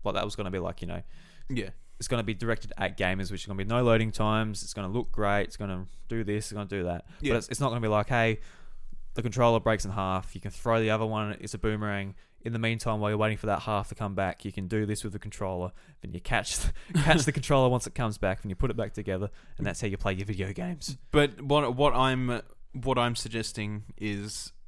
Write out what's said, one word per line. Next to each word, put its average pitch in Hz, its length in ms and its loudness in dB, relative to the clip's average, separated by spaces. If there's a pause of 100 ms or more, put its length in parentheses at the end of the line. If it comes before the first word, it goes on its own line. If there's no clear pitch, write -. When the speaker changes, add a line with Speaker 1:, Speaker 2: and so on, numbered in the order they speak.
Speaker 1:
Like, 101 100 0
that 95 100 2
was 104 120 -4
gonna 98 140 -4
be, 95 80 -2
like, 87 220 -4
you 87 80 -6
know, 87 140 -6 (480)
Speaker 2:
Yeah. 107 200 -2 (280)
Speaker 1:
it's 110 100 -6
gonna 117 140 0
be 107 120 0
directed 113 440 -2
at 95 180 -2
gamers, 92 340 0
which 95 120 -6
is - 40 -10
gonna 98 120 -4
be 98 60 -2
no 120 200 2
loading 113 260 6
times. 110 520 2
It's - 120 -8
gonna 98 140 -4
look 113 240 0
great. 101 360 4
It's - 100 -12
gonna 92 280 -4 (220)
do 113 160 -2
this. 104 220 0
It's - 80 -8
gonna 104 120 -4
do 95 180 -2
that. 87 220 -4 (140)
Speaker 2:
Yeah. 143 140 2
Speaker 1:
But 117 40 4
it's, - 100 -4
it's 127 120 -4
not 139 80 2
gonna 117 140 0
be 110 60 2
like, 107 200 2
"Hey, 113 320 4 (760)
the 117 80 -2
controller 117 380 6
breaks 110 240 2
in 98 60 -2
half. 95 440 -2
You 90 60 -10
can 98 100 -8
throw 113 300 2
the 110 100 2
other 110 160 2
one. 107 340 -2
It's 110 120 -8
a 107 60 -8
boomerang." 104 560 -2 (320)
In 117 60 -2
the 117 60 -2
meantime, 113 420 0
while 104 100 2
you're 107 80 2
waiting 107 180 2
for 107 100 -4
that 98 160 2
half 104 280 0
to - 40 -6
come 98 200 -4
back, 95 300 -2
you 101 80 -6
can 95 160 -6
do 107 180 2
this 104 180 -2
with 104 80 -6
the 104 60 -8
controller. 92 540 -4 (280)
Then - 140 -10
you 87 60 -6
catch - 380 0
the, - 140 2 (220)
<laughs> - 80 -
catch 160 220 6
the 147 80 2
controller 131 360 4
once 123 180 2
it - 80 -10
comes 113 240 -2
back, 92 240 0
and 104 80 -6
you 92 60 -4
put 127 140 2
it - 60 -2
back 104 180 -2
together, 98 360 -2 (280)
and 98 80 -2
that's 95 140 -2
how 110 80 -2
you 95 80 -2
play 98 180 0
your 98 120 -4
video 98 260 -2
games. 175 440 -6 (140)
Speaker 2:
But 147 320 4
what, 143 340 2
what 139 180 6
I'm, 127 460 4 (320)
what 127 260 0
I'm 120 180 2
suggesting 107 680 -4 (140)
is 104 540 -6 (160)